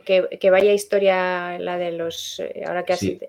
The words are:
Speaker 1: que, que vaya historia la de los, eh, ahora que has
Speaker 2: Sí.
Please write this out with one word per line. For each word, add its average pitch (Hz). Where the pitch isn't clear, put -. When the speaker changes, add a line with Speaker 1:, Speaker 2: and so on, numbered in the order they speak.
Speaker 1:
que, 185
que 190
vaya 196
historia 185
la 180
de 175
los, 165
eh, -
ahora 175
que 185
has 180
Speaker 2:
Sí. 185